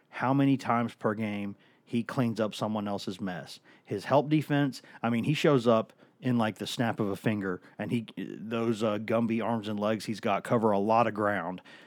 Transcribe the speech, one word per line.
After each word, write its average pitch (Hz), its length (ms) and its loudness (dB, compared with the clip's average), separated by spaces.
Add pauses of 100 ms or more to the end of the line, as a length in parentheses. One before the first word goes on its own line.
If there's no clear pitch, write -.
how 127 260 -2
many 139 220 4
times 120 400 0
per 110 180 -2
game 104 440 -6 (260)
he 117 180 -4
cleans 117 380 -2
up 107 160 -2
someone 107 320 -4
else's 101 320 -6
mess. 90 400 -8 (240)
His 101 220 -8
help 143 240 2
defense, 143 520 0 (220)
I 117 60 2
mean, 117 160 0
he 151 80 2
shows 139 340 4
up 113 240 4 (300)
in, 123 160 2
like, 110 200 2
the 101 100 -6
snap 117 340 -2
of 104 80 0
a 98 80 -2
finger, 98 420 -2 (180)
and 104 140 -6
he, 117 140 -2 (120)
those, 110 640 -4
uh, 107 180 0
Gumby 113 440 0
arms 107 240 -2
and 107 120 -4
legs 104 260 0
he's 104 160 -6
got 98 240 0
cover 113 260 4
a 98 80 4
lot 110 280 4
of 107 60 -2
ground, 98 480 -2 (260)